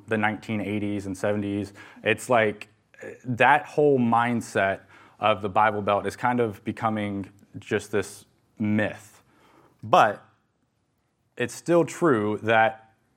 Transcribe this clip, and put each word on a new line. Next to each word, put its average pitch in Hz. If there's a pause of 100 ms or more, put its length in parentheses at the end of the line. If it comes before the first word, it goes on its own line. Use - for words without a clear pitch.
the 110
nineteen 107
eighties 101
and 95
seventies. 101 (300)
It's 110
like, 110 (560)
that 127
whole 143
mindset 117 (400)
of 104
the 104
Bible 107
Belt 98
is 98
kind 123
of 110
becoming 104 (300)
just 104
this - (340)
myth. 104 (600)
But 110 (1120)
it's 123
still 165
true 107
that 110 (260)